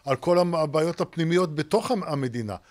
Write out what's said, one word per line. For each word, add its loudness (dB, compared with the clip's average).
על 2
כל 2
המ-, 2
הבעיות 0
הפנימיות 0
בתוך 0
המ-, 0
המדינה. -4